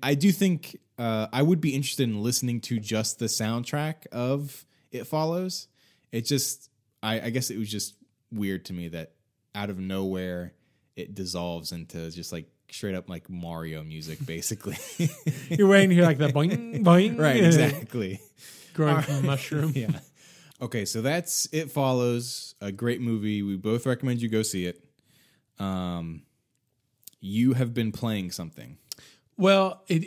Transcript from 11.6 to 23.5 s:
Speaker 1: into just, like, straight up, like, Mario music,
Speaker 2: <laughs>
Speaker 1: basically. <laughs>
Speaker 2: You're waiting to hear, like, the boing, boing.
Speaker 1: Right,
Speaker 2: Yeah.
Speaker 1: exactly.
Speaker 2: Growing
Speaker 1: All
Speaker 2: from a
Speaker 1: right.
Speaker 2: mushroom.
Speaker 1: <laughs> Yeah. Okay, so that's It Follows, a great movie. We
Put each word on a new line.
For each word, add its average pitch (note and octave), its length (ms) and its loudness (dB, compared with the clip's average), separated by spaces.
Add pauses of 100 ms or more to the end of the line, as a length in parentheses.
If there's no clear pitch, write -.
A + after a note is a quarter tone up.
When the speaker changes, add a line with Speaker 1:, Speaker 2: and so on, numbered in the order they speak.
Speaker 1:
into E2 400 -10
just, E2+ 200 -12
like, E2 160 -10 (220)
straight G2 260 -6
up, F2+ 140 -8
like, E2+ 200 -12
Mario E2 540 -8
music, D#2 420 -10
Speaker 2:
<laughs> - 0 -
Speaker 1:
basically. - 520 -6 (200)
<laughs> E3 120 2 (400)
Speaker 2:
You're G3 180 4
waiting G3 220 8
to F3+ 60 6
hear, F3 100 8
like, D#3 120 6
the D3 120 2
boing, F#3+ 540 0
boing. F#3+ 360 8
Speaker 1:
Right, D3+ 180 6
Speaker 2:
Yeah. F#3+ 100 8
Speaker 1:
exactly. A#2+ 720 4 (540)
Speaker 2:
Growing D3+ 240 2
Speaker 1:
All D#3 40 2
Speaker 2:
from D3 140 -2
a - 20 0
Speaker 1:
right. C3+ 80 0
Speaker 2:
mushroom. D3 480 0
Speaker 1:
<laughs> - 20 -2
Yeah. A#2 240 -2 (600)
Okay, A2+ 240 -4
so A2+ 160 -4
that's D#3 500 -2
It D#3 200 -2
Follows, B2 880 0
a G2+ 100 -6
great A#2+ 300 -2
movie. G#2+ 420 -2
We G2 140 -2